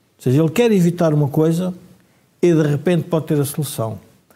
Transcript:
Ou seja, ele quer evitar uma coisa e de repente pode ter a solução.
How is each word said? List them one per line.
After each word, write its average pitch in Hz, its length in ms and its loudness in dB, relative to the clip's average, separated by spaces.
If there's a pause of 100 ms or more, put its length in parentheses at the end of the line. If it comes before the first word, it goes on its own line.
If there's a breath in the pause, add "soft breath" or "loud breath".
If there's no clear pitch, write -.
(180)
Ou - 60 -20
seja, 139 180 2
ele 160 80 0
quer 233 220 2
evitar 170 420 2
uma 147 140 0
coisa 165 440 0 (720 soft breath)
e 175 100 4
de 156 100 2
repente 151 420 0
pode 165 220 -4
ter 147 140 0
a 139 40 0
solução. 113 560 -8 (360 soft breath)